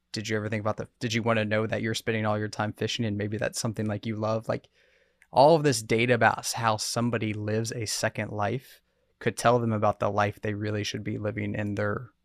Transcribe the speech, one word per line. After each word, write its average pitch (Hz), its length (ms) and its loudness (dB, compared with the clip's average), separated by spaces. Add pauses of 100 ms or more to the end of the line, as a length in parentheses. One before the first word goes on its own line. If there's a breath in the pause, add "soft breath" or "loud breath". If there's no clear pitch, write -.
(120)
Did 110 160 -6
you 110 100 -2
ever 107 120 -4
think 110 120 -2
about 107 160 -2
the, - 100 -8 (120)
did 117 140 -2
you 113 100 0
wanna 113 220 2
know 107 200 0
that 107 160 -4
you're 110 120 -2
spending 110 320 -2
all 107 120 0
your 107 100 -2
time 104 260 -4
fishing 117 320 -4
and 104 120 -2
maybe 107 200 -4
that's - 220 -4
something, 110 260 -4
like, 104 200 -4
you 110 100 -4
love?" 110 340 -2
Like, 117 180 -6 (640 soft breath)
all 147 240 8
of 147 80 4
this 127 180 4
data 117 320 4
about 113 260 4
s-, - 140 -6
how 113 240 0
somebody 117 560 -2
lives 107 380 -2
a 117 140 -6
second - 460 -4
life 104 500 -4 (380)
could - 180 -2
tell 120 220 4
them 117 120 0
about 104 280 0
the 104 120 0
life 104 300 0
they 107 120 -4
really 104 300 -2
should 107 200 -6
be 110 140 -4
living 104 380 -4
in 104 200 -4
their 104 340 -4 (160)